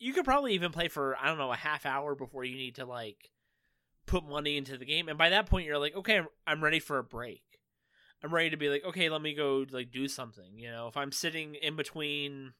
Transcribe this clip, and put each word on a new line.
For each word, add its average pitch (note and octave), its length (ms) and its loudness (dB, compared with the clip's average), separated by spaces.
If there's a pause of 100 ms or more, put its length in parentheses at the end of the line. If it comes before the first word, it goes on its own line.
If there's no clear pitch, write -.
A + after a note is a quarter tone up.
you B3 120 -4
could F4 120 2
probably C4+ 300 4
even F3 180 0
play E3 160 0
for, C#3 280 0
I C3+ 120 0
don't D#3+ 100 2
know, C3 140 0
a A#2 40 2
half D3+ 300 -2
hour C#3 300 0
before C3 280 -8
you B2+ 120 -6
need C3 180 -8
to, C3 100 -8
like, A#2 460 -10 (760)
put F3 180 2
money D3 320 0
into C3+ 220 -4
the B2+ 60 -14
game, D#3+ 240 0
and D3+ 100 -2
by E3 120 8
that G3 160 6
point F#3 200 2
you're D3 120 2
like, D3+ 180 0
okay, G3+ 220 4
I'm, D#3+ 100 0 (180)
I'm D#3 160 2
ready D#3 160 6
for D3 200 0
a B2 60 0
break. A#2+ 380 -10 (800)
I'm D3+ 100 -6
ready E3 180 4
to D#3 60 0
be D3 120 2
like, C#3+ 160 2
okay, F3 260 2
let D#3 100 0
me D3+ 140 -4
go, C#3 360 2
like, B2 220 -6
do C3 160 -2
something. G#2+ 500 -12
You A#2 120 -12
know, A#2 180 -8
if A#2 80 -10
I'm C#3 160 -2
sitting D#3+ 440 -4
in D3+ 200 -2
between C#3+ 840 -4